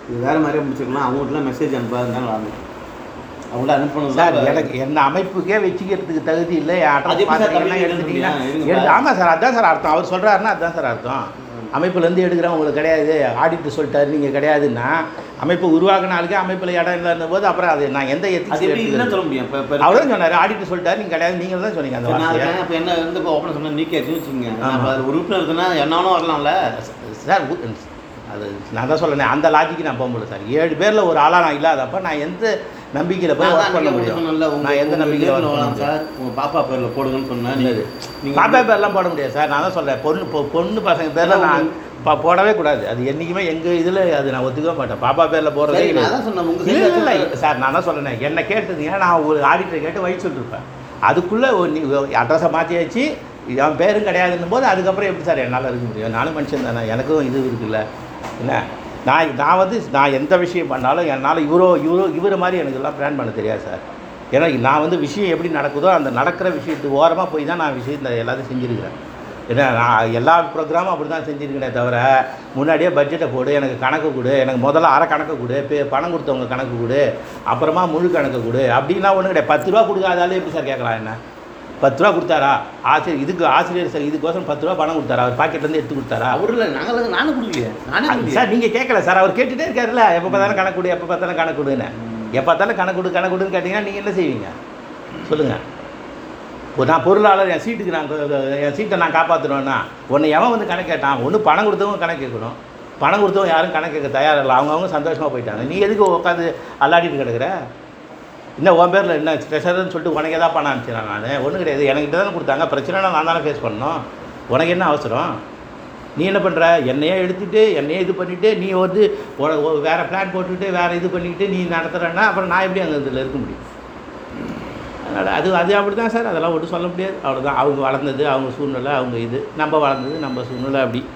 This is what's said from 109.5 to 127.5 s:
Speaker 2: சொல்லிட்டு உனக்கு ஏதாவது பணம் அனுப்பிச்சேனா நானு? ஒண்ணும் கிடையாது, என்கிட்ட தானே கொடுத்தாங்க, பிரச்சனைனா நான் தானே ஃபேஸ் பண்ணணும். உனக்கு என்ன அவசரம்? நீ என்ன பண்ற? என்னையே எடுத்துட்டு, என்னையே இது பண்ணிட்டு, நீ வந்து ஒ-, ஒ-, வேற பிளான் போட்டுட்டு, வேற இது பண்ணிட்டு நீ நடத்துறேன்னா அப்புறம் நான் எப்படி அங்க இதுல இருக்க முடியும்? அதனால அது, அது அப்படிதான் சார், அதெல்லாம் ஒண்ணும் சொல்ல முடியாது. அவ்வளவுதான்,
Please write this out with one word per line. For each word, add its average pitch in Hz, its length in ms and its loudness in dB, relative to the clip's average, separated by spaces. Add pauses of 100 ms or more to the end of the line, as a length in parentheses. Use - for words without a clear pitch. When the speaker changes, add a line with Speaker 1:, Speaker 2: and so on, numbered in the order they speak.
Speaker 2:
சொல்லிட்டு 160 240 -2
உனக்கு 160 200 -2
ஏதாவது 165 180 4
பணம் 147 160 0
அனுப்பிச்சேனா 120 340 -4
நானு? 104 240 -4 (140)
ஒண்ணும் 170 180 -2
கிடையாது, 147 240 0
என்கிட்ட 143 320 2
தானே 202 160 0
கொடுத்தாங்க, 147 400 0
பிரச்சனைனா 185 400 0
நான் 156 160 2
தானே 170 160 0
ஃபேஸ் 147 180 -2
பண்ணணும். 123 380 -4 (480)
உனக்கு 165 260 2
என்ன 185 100 0
அவசரம்? 143 460 0 (840)
நீ 156 80 0
என்ன 196 140 2
பண்ற? 170 400 4 (120)
என்னையே 151 320 0
எடுத்துட்டு, 190 500 2
என்னையே 156 280 -2
இது 185 120 0
பண்ணிட்டு, 180 440 0
நீ 180 140 -4
வந்து 185 300 2 (380)
ஒ-, 151 240 0
ஒ-, 151 240 0
வேற 165 120 2 (120)
பிளான் 185 240 -2
போட்டுட்டு, 185 340 -4 (100)
வேற 175 160 2
இது 175 140 -2
பண்ணிட்டு 175 380 -4
நீ 180 160 0
நடத்துறேன்னா 170 640 -2
அப்புறம் 185 240 -2
நான் 190 140 2
எப்படி 185 180 -2
அங்க 147 160 -2
இதுல 131 220 -4
இருக்க 131 200 -6
முடியும்? - 220 -10 (1400)
அதனால 98 360 -2
அது, 165 160 0
அது 175 240 2
அப்படிதான் 214 360 0
சார், 233 160 0
அதெல்லாம் 165 220 0
ஒண்ணும் 160 220 -2
சொல்ல 175 120 -2
முடியாது. 185 360 -4
அவ்வளவுதான், 135 320 -2